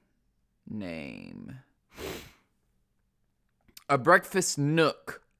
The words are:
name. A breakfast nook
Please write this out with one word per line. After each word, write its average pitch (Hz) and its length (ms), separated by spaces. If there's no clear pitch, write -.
name. 69 880
A 139 100
breakfast 180 600
nook 151 640